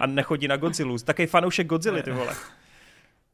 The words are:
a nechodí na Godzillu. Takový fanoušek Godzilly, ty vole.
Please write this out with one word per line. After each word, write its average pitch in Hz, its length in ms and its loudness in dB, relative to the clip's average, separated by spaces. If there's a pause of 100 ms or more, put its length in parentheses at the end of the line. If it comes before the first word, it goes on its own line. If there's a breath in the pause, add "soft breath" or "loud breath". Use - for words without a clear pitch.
a - 60 2
nechodí 139 420 0
na 139 80 2
Godzillu. 139 480 -2
Takový 160 220 2
fanoušek 175 400 2
Godzilly, 165 360 0
ty 131 80 -6
vole. 127 220 -2 (1000 soft breath)